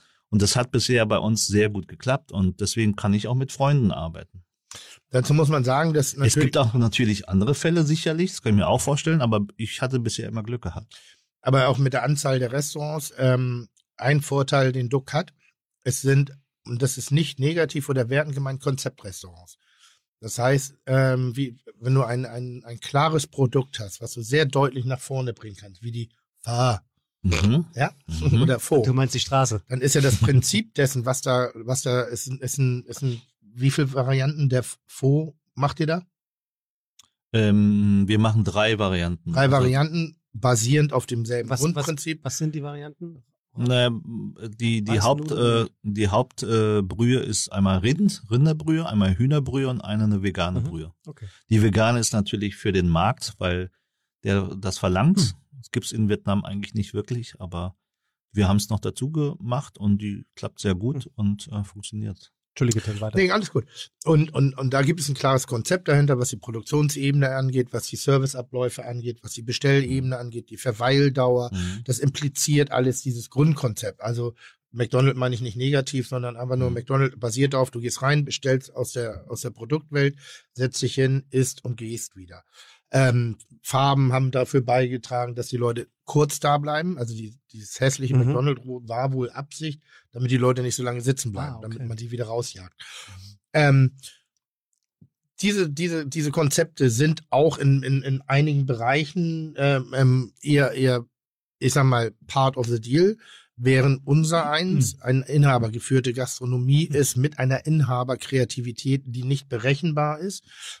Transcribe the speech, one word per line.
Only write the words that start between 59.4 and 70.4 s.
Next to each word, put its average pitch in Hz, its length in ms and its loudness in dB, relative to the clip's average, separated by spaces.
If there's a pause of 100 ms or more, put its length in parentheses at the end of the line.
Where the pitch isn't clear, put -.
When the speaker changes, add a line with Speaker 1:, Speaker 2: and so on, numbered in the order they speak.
Speaker 1:
und 101 220 2
die 104 260 -8 (100)
klappt - 240 -12
sehr 98 160 0
gut 127 300 -4
Speaker 3:
Hm. - 100 -20
Speaker 1:
und, 101 360 -2
äh, 104 120 -4
funktioniert. 104 680 -12 (240)
Speaker 3:
Entschuldige, 113 280 0
Tim, 101 180 -6
weiter. 107 160 -4
Speaker 2:
Nee, 185 140 2
alles 202 180 0
gut. 117 160 -2 (400)
Und, 156 260 4
und, 135 240 2
und 135 200 -2
da 139 80 4
gibt 165 160 0
es 143 100 -6
ein 139 60 -2
klares 135 320 2
Konzept 127 400 -2
dahinter, 143 320 4
was 123 100 0
die - 60 -8
Produktionsebene 139 1000 0
angeht, 131 360 0
was 117 160 -6
die - 80 -12
Serviceabläufe 131 920 -2
angeht, 120 380 -8
was 101 100 -14
die 117 80 -12
Bestellebene 131 800 0
angeht, 117 320 -12